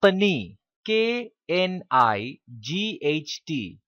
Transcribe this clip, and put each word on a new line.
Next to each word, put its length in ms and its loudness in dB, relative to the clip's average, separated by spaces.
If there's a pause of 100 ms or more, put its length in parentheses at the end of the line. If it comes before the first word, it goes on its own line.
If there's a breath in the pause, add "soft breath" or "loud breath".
পানি, 340 4 (500)
কে 160 2 (520)
এন 180 0 (300)
আই 200 4 (380)
জি 240 -4 (180)
এইচ 280 -2 (140)
টি 180 -4 (260)